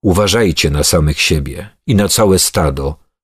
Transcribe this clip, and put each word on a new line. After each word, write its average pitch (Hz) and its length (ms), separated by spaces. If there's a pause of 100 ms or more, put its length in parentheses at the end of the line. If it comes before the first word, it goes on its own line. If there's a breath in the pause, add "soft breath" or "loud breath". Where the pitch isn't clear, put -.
Uważajcie 98 640
na 73 140
samych 76 360
siebie 76 480 (180)
i 117 80
na 101 140
całe 98 300
stado, 71 580 (280)